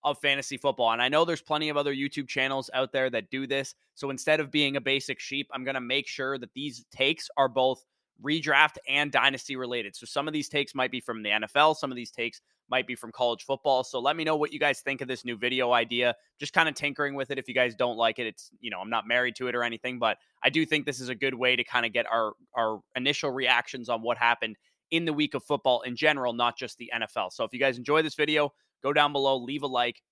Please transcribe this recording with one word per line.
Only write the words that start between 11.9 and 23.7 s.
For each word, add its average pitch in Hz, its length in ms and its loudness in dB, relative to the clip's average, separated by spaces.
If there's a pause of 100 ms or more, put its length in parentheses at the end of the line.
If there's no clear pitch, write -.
of 123 60 -8
these 120 160 -12
takes 117 300 -8 (280)
might 123 160 0
be 127 80 -6
from 113 180 -12
college 120 300 0
football. 135 420 0
So 131 160 -6
let 143 160 0
me 165 80 -4
know 156 120 2
what 147 140 0
you 151 80 -12
guys 143 220 2
think 135 220 -6
of 127 60 -8
this 127 180 -6
new 120 100 -6
video 123 360 0
idea. 120 420 2 (240)
Just 139 160 -10
kinda 160 180 4
tinkering 143 420 -4
with 139 160 -6
it. 165 60 -4
If - 100 -8
you 127 60 -10
guys 123 220 2
don't 120 220 0
like 113 220 2
it, 120 80 -4
it's, - 240 -10 (100)
you 117 100 -8
know, 92 100 -8
I'm 98 80 -8
not 110 180 -2
married 123 300 2
to 127 120 -4
it 120 60 -4
or 120 80 0
anything, 120 360 -4
but 113 180 2 (260)
I 123 60 4
do 156 160 2
think 151 220 0
this 131 140 -6
is 127 100 -6
a 127 40 -2
good 131 200 -2
way 127 200 2
to 123 100 -2
kinda 117 260 0
get 117 160 0
our, 113 260 0 (240)
our 110 240 0 (160)
initial 139 340 -2
reactions 123 600 0